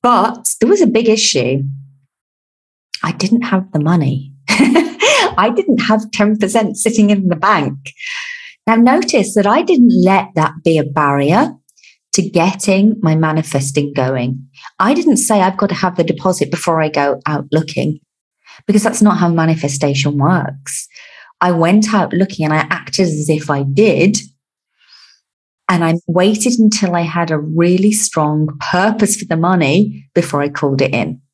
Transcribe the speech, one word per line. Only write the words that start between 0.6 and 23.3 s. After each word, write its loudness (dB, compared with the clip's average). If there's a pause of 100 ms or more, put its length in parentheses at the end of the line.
there 2
was 4
a 6
big 2
issue. 0 (1400)
I -2
didn't 0
have -4
the 0
money. -2
<laughs> -14
I 2
didn't 0
have 0
ten 2
percent -2
sitting 2
in 2
the 0
bank. -2 (720)
Now, 2
notice 2
that 2
I 2
didn't 4 (100)
let 2
that 0 (100)
be 2
a 0
barrier 0 (560)
to 0
getting 0
my 2
manifesting -2
going. -4 (340)
I 2
didn't 2
say, 0
"I've 0
got -2
to -2
have -2
the 0
deposit -2
before -2
I -2
go -2
out -4
looking," -2 (680)
because 2
that's -2
not 4
how 2
manifestation 0
works. -2 (520)
I 2
went 2
out 0
looking -2
and 0
I 0
acted -2
as -4
if -2